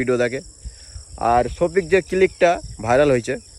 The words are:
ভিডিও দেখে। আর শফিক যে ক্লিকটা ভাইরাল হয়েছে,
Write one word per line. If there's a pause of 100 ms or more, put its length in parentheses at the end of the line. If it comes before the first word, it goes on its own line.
ভিডিও
দেখে। (960)
আর (120)
শফিক
যে (120)
ক্লিকটা (340)
ভাইরাল
হয়েছে, (240)